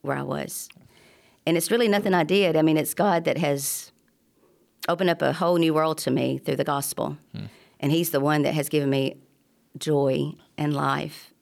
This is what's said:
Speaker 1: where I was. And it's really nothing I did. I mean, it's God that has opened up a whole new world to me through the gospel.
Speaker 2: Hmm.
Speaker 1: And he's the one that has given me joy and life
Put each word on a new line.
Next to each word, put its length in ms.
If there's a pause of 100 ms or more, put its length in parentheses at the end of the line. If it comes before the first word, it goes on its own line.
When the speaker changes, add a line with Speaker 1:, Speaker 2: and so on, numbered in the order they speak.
Speaker 1:
where 140
I 60
was. 460 (760)
And 100
it's 140
really 180
nothing 260
I 100
did. 320
I 60
mean, 140
it's 180
God 300
that 140
has 540 (960)
opened 220
up 120
a 100
whole 260
new 160
world 240
to 120
me 280
through 180
the 80
gospel. 520 (180)
Speaker 2:
Hmm. 120 (340)
Speaker 1:
And 120
he's 180
the 100
one 220
that 120
has 140
given 220
me 260 (600)
joy 540 (260)
and 160
life 680